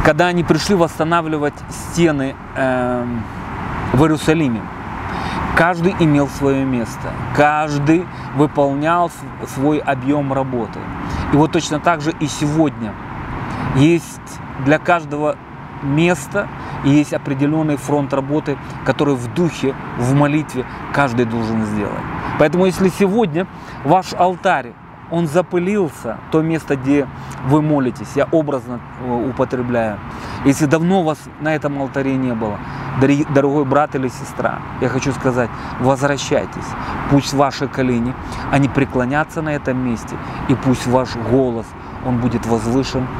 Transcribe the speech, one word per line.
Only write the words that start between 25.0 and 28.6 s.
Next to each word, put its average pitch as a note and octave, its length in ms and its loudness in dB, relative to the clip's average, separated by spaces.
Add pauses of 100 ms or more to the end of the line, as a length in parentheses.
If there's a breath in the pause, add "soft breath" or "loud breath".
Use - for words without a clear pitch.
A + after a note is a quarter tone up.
он E3+ 180 0
запылился, F3 880 0 (140)
то D#3 120 4
место, D#3 340 0
где C3+ 300 2 (400 loud breath)
вы D3+ 160 6
молитесь, C3+ 540 0
я C#3+ 160 4
образно, C3 480 -2 (260)